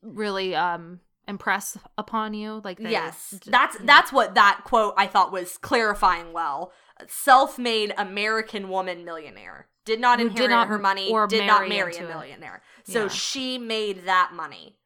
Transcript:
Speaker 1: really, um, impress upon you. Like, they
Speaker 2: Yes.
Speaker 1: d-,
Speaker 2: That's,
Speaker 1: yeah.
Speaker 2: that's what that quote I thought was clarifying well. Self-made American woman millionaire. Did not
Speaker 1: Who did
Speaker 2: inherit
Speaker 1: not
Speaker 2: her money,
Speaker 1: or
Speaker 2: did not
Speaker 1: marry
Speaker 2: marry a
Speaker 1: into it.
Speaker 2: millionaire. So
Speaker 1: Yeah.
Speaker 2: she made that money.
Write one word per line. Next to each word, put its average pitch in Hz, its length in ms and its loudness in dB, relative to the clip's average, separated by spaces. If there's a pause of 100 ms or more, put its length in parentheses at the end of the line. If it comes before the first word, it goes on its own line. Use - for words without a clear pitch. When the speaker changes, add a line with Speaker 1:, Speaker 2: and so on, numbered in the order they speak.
Speaker 1:
really, 190 540 -6
um, 170 440 -4 (280)
impress 202 480 -4 (220)
upon 214 360 -6
you. 214 300 -10
Like, 185 140 -10
they 220 120 -10
Speaker 2:
Yes. 165 400 -6
Speaker 1:
d-, - 200 -18
Speaker 2:
That's, - 260 2
Speaker 1:
yeah. - 80 -14
Speaker 2:
that's 294 280 8
what 220 220 2
that 202 300 6
quote 220 320 2
I 202 100 4
thought 190 260 2
was 180 260 -8
clarifying 202 720 0
well. 165 400 -6 (360)
Self-made 240 880 2
American 208 680 -4
woman 185 360 -6
millionaire. 104 640 -16 (160)
Did 220 160 -4
not 240 180 4
Speaker 1:
Who 233 100 0
did 208 40 -2
Speaker 2:
inherit 233 180 2
Speaker 1:
not 226 180 4
Speaker 2:
her 214 100 -2
money, 196 320 0
Speaker 1:
or 220 160 2
Speaker 2:
did 202 200 0
not 208 140 6
Speaker 1:
marry 190 80 -2
Speaker 2:
marry 196 260 -2
a 170 40 -12
Speaker 1:
into 175 120 -10
it. 160 40 -10
Speaker 2:
millionaire. 135 480 -16 (220)
So 226 180 -2
Speaker 1:
Yeah. 202 60 -2
Speaker 2:
she 254 500 -6
made 214 480 -6
that 185 260 2
money. 143 540 -14